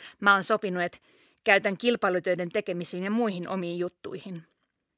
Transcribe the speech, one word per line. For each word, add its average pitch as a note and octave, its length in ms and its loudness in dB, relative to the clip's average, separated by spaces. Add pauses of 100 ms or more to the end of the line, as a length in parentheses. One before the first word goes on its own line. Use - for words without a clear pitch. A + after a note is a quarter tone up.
(180)
mä G3+ 140 6
oon F#3+ 100 4
sopinut, F#3 400 0
et - 180 -6 (420)
käytän G3+ 340 4
kilpailutöiden F#3 720 0
tekemisiin F3+ 520 -4
ja G3+ 80 -4
muihin G#3 360 0
omiin F3 320 -4
juttuihin. F3+ 640 -10 (540)